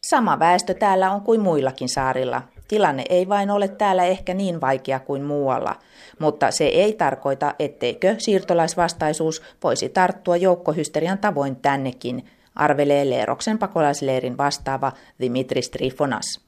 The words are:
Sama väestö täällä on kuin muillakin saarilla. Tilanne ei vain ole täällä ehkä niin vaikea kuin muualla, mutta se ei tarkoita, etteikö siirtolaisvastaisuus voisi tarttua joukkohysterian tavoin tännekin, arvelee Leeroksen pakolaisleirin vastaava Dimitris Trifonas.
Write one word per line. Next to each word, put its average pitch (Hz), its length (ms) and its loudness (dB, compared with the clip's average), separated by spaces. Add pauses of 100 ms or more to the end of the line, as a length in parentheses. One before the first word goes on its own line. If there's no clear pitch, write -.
(120)
Sama 226 280 2
väestö 180 340 4
täällä 190 380 2
on 202 100 -4
kuin 220 200 2
muillakin 135 480 0
saarilla. 127 520 -2 (260)
Tilanne 160 420 2
ei 180 200 2
vain 202 220 0
ole 202 160 2
täällä 196 360 2
ehkä 185 300 -2
niin 185 280 -2
vaikea 135 380 0
kuin 139 240 -6
muualla, 143 520 -2 (440)
mutta 147 320 2
se - 120 0
ei 185 300 4
tarkoita, 143 680 -2
etteikö 143 580 0
siirtolaisvastaisuus 165 1200 0 (220)
voisi 131 260 0
tarttua 180 460 2
joukkohysterian 175 840 0
tavoin 143 380 -2
tännekin, 127 720 -4 (300)
arvelee 143 540 2
Leeroksen 135 480 -2
pakolaisleirin 143 800 -2
vastaava 139 540 -2 (300)
Dimitris 127 480 -2
Trifonas. 131 760 -4